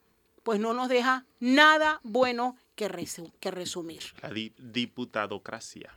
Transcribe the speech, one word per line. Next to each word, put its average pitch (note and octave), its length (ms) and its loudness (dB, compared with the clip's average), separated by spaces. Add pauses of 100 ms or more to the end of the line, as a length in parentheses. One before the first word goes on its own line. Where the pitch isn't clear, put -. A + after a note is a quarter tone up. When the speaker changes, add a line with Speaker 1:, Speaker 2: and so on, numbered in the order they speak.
(420)
Speaker 1:
pues, G#3+ 180 0
no A3+ 140 0
nos B3+ 140 -2
deja B3+ 360 2 (160)
nada D#4 640 6
bueno B3 520 0 (200)
que G#3 120 -4
resu-, F3 520 -10
que G3 100 -4
resumir. F3 520 -8 (200)
Speaker 2:
La - 80 -12
di-, A2 280 -8
diputadocracia. A2 1400 -8